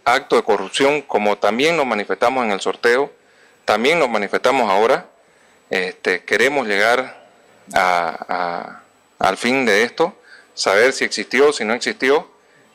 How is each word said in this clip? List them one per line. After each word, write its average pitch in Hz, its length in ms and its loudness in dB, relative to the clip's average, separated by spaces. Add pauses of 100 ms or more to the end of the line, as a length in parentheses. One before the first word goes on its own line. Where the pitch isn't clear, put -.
acto 123 320 0
de 117 80 2
corrupción, 123 580 0
como 104 360 -2
también 131 400 0
nos 143 80 0
manifestamos 117 580 -2
en 107 80 -2
el 95 80 -2
sorteo, 120 520 0 (520)
también 120 340 0
nos 139 120 0
manifestamos 110 600 0
ahora. 117 380 2 (640)
Este, 92 560 -4
queremos 123 420 0
llegar 117 580 0 (480)
a, 87 1080 -2 (380)
a, - 60 0
al 95 120 0
fin 127 280 -2
de 107 180 4
esto, 165 300 -2 (400)
saber 113 380 2
si 131 140 -4
existió, 127 480 0
si 123 100 -8
no 107 100 -2
existió, 131 560 -2 (460)